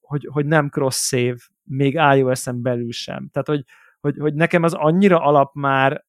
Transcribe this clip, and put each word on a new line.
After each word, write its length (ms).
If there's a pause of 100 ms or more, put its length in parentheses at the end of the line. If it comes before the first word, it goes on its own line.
hogy, 300
hogy 140
nem 240
cross 280
save, 400 (260)
még 300
I 300
O 100
S-en 280
belül 300
sem. 400
Tehát, 160
hogy, 160 (360)
hogy, 200
hogy 140
nekem 300
az 100
annyira 460
alap 340
már 560